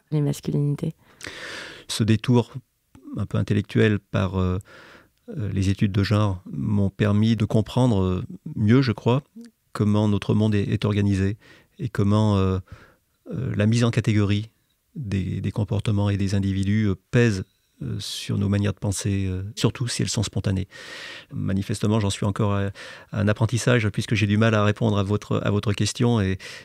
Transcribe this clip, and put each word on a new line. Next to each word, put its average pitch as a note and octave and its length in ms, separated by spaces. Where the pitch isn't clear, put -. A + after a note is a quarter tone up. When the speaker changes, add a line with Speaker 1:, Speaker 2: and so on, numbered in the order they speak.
Speaker 1:
les D3+ 100
masculinités ? C#3+ 720
Speaker 2:
Ce - 160
détour A2+ 500
un G2 80
peu A2 120
intellectuel G#2+ 600
par, F#2+ 420
euh, F#2 180
euh, D3 240
les F#2+ 160
études G2+ 240
de G2 100
genre G#2 480
m'ont G2+ 400
permis G#2+ 460
de G#2 80
comprendre, A2 580
euh, F#2 220
mieux, A#2 240
je B2+ 120
crois, B2 300
comment G#2 360
notre G#2 260
monde G#2+ 200
est, G2+ 140
est G#2 180
organisé G2+ 500
et A#2+ 120
comment, G#2 480
euh, F#2+ 200
euh, A#2 240
la G#2 120
mise A#2 180
en A#2 60
catégorie G#2 580
des, G2 460
des G2+ 100
comportements G#2 560
et G2+ 80
des G2 180
individus, G2 520
euh, F#2+ 80
pèse A2+ 340
euh, A#2 160
sur - 400
nos G2+ 100
manières G2+ 240
de - 60
penser, G2 480
euh, F#2 160
surtout A#2 320
si - 140
elles G2+ 60
sont - 140
spontanées. G2 460
Manifestement, G#2 640
j'en G2+ 100
suis - 140
encore G#2 300
à, G2 160
à G#2 100
un G2+ 80
apprentissage A2+ 640
puisque - 240
j'ai G#2 120
du G#2 100
mal A2 180
à G#2 100
répondre G#2 340
à G2+ 40
votre, G#2 420
à A2 60
votre G#2 220
question A#2 480
et, F#2+ 180